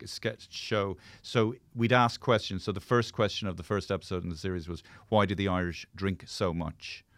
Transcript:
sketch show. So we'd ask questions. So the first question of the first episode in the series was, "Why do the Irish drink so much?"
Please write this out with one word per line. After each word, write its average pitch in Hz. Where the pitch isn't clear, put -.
sketch -
show. 101
So 117
we'd 117
ask 123
questions. 101
So -
the 92
first 120
question 104
of 90
the 87
first 101
episode 92
in 90
the 82
series 90
was, 85
"Why 104
do 95
the 98
Irish 90
drink 95
so 90
much?" -